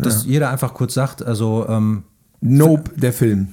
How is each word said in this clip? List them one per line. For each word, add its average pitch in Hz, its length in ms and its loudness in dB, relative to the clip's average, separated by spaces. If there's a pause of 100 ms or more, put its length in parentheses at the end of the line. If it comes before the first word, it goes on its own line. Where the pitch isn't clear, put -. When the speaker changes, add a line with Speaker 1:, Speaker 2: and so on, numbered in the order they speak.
Speaker 1:
dass 113 220 -2
Speaker 2:
ja. 123 60 -6
Speaker 1:
jeder 143 200 0
einfach 131 220 -4
kurz 123 220 -6
sagt, 135 280 -4
also, 110 460 -2
ähm, 107 360 0 (360)
Speaker 2:
Nope, 151 560 4
der 127 160 0
Film. 104 400 0